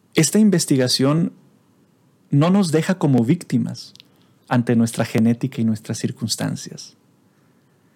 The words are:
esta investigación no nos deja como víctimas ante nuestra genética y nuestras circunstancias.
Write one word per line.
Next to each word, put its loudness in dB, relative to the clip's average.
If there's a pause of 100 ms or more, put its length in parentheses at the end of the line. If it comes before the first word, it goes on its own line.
(160)
esta 2
investigación 2 (1000)
no 4
nos 2
deja 0
como 2
víctimas -2 (560)
ante 0
nuestra 0
genética -2
y 0
nuestras -4
circunstancias. -8 (1000)